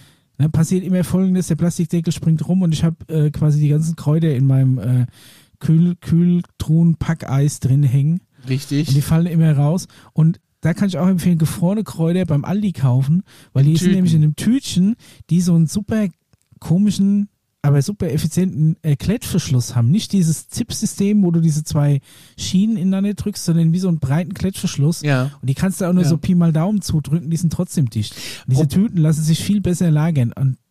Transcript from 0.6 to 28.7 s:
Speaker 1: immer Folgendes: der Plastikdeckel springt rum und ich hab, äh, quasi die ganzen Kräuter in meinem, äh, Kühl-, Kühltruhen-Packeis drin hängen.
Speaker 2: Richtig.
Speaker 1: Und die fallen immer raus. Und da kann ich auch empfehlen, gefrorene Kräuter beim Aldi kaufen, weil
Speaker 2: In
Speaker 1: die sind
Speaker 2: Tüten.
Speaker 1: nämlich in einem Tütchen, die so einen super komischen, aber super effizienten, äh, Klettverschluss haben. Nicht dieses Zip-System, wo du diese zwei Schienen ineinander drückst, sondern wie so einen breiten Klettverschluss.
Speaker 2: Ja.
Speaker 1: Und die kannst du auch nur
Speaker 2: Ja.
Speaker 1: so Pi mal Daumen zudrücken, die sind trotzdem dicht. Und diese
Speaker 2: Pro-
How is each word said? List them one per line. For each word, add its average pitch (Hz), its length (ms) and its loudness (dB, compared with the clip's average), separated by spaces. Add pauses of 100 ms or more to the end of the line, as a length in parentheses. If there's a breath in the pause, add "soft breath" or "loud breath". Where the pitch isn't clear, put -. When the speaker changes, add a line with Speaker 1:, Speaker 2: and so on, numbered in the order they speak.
Speaker 1:
immer 180 180 0
Folgendes: 185 440 0
der 165 80 0
Plastikdeckel 170 580 -2
springt 160 340 -2
rum 185 140 0
und 165 120 2
ich 147 120 -2
hab, - 260 -4
äh, 151 200 2
quasi 151 280 0
die 151 100 2
ganzen 160 280 0
Kräuter 156 360 0
in 131 140 2
meinem, 131 300 2
äh, 123 280 0 (540 loud breath)
Kühl-, 170 420 2
Kühltruhen-Packeis 165 1600 0
drin 135 240 2
hängen. 139 380 0 (260)
Speaker 2:
Richtig. 139 420 -4
Speaker 1:
Und 131 60 2
die 143 60 2
fallen 160 240 0
immer 165 300 2
raus. 147 320 0 (260 loud breath)
Und 160 260 2 (220)
da 160 120 0
kann 202 160 0
ich 180 80 -6
auch 180 100 0
empfehlen, 175 300 2
gefrorene 180 480 0
Kräuter 170 400 -2
beim 143 180 0
Aldi 202 300 -2
kaufen, 135 500 0 (300 loud breath)
weil 135 120 2
Speaker 2:
In 151 60 4
Speaker 1:
die 165 60 2
sind 170 80 0
Speaker 2:
Tüten. 180 100 4
Speaker 1:
nämlich 180 200 2
in 151 80 4
einem 151 120 2
Tütchen, 214 600 0 (340 loud breath)
die 165 120 2
so 175 140 2
einen 165 120 4
super 214 400 -2 (520)
komischen, 202 720 2 (320)
aber 139 200 2
super 143 300 -4
effizienten, 160 680 0
äh, 147 140 0
Klettverschluss - 800 -2
haben. 117 160 2
Nicht 214 220 0
dieses 165 360 0
Zip-System, 208 760 -2
wo 175 80 2
du 170 100 2
diese 156 220 0
zwei 143 360 0 (380 loud breath)
Schienen 214 400 0
ineinander 196 380 0
drückst, - 300 -8
sondern 165 280 2
wie 180 60 0
so 185 80 -2
einen 165 120 0
breiten 165 360 -2
Klettverschluss. 170 680 -2
Speaker 2:
Ja. 143 300 -2 (100)
Speaker 1:
Und 127 80 -4
die 135 60 0
kannst 190 260 -2
du 190 40 -2
auch 175 80 0
nur 180 100 4
Speaker 2:
Ja. 147 60 2
Speaker 1:
so 165 80 2
Pi 185 180 -2
mal 170 180 2
Daumen 180 280 0
zudrücken, 151 500 -4
die 165 60 -2
sind 156 160 -2
trotzdem 165 360 -2
dicht. - 240 -6 (320 loud breath)
Und - 80 -2
diese 147 140 2
Speaker 2:
Pro- - 80 -4